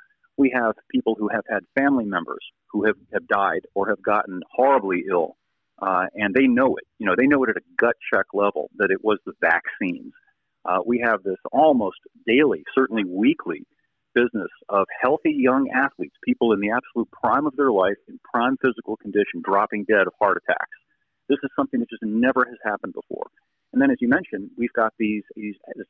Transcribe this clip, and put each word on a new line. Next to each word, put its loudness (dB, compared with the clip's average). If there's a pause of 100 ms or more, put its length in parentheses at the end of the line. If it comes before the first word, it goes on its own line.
(360)
we 4
have 0 (160)
people 0
who -4
have -4
had -4 (140)
family 0
members -6 (260)
who -2
have, 2 (140)
have -6
died 0 (120)
or -2
have -4
gotten -2 (100)
horribly 2
ill, -2 (420)
uh, 0
and -2
they 4
know 2
it. -12 (140)
You -8
know, 2
they 4
know 4
it 2
at -2
a -8 (160)
gut 2 (160)
check 0
level -2
that 0
it 0
was 0
the -10
vaccines. -2 (540)
Uh, 0
we 0
have 0
this -4 (140)
almost 2 (260)
daily, 2 (100)
certainly 0
weekly, -2 (500)
business 0 (180)
of 2 (140)
healthy 2
young 2
athletes, -4
people 2
in 2
the -2
absolute -4
prime 0
of -4
their 2
life, 2 (120)
in -20
prime 0
physical -2
condition, -2
dropping 0
dead 4
of -4
heart 4
attacks. -2 (600)
This 2
is -8
something -2
that -4
just -14
never 0
has -8
happened -4
before. -12 (440)
And 0
then, 4
as 2
you 2
mentioned, -2
we've -4
got 0
these, -2 (120)
these, -10 (220)
this -12